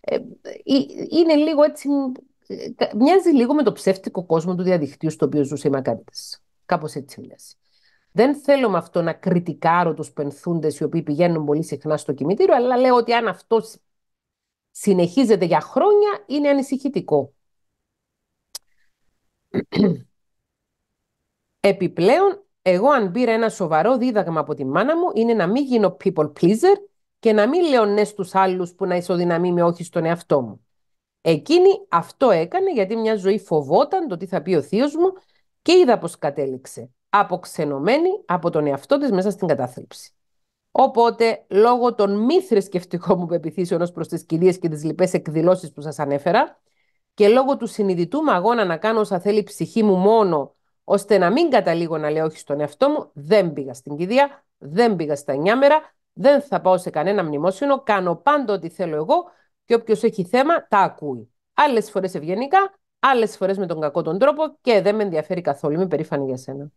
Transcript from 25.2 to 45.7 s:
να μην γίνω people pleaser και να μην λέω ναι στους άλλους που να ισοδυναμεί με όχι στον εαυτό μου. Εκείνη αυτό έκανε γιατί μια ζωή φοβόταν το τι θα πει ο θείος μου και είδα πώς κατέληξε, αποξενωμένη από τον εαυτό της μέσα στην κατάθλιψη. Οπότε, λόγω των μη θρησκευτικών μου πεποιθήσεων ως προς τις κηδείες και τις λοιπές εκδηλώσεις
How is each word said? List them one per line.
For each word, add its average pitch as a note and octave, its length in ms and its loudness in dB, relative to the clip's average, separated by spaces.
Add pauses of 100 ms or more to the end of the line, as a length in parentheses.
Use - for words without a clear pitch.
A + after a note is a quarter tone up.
να F#3+ 120 0
μην B3 180 0
γίνω A3+ 400 0
people D#3 360 -2
pleaser A#3 360 4 (460)
και A3 100 2
να A3+ 160 4
μην E4+ 200 0
λέω B3 160 4
ναι G#3 200 2
στους G3 300 -8
άλλους F#3 400 0
που F#3+ 120 -6
να F3+ 100 0
ισοδυναμεί F3 560 0
με F3 100 2
όχι F3 220 0
στον E3+ 200 -4
εαυτό E3 360 0
μου. - 260 -12 (540)
Εκείνη C#4+ 480 4 (200)
αυτό F3 420 0
έκανε C4 420 0
γιατί G#3+ 240 -2
μια A3 200 0
ζωή G3 220 0
φοβόταν G3 720 0
το F3+ 80 -6
τι F3+ 100 -12
θα E3+ 160 -4
πει F#3 120 -2
ο D3 80 2
θείος C#4 320 -2
μου F4 180 0 (500)
και D#4 100 2
είδα B3+ 260 6
πώς E3+ 200 -10
κατέληξε, C3+ 720 -8 (180)
αποξενωμένη F3+ 1000 -2 (180)
από F3 240 -2
τον D3+ 160 -2
εαυτό C#3+ 320 -2
της C#4 120 -2
μέσα F#3+ 200 0
στην F#3 180 -6
κατάθλιψη. - 640 -6 (580)
Οπότε, A#3 800 0
λόγω A#3+ 460 2
των G3+ 300 0
μη E4+ 180 2
θρησκευτικών F3+ 760 -2
μου F3 80 -6
πεποιθήσεων E3+ 540 -4
ως F3 120 -4
προς E3 160 -10
τις E3+ 160 -8
κηδείες F3 340 2
και E3+ 100 -4
τις D3+ 160 -8
λοιπές E3 280 -2
εκδηλώσεις E3 600 0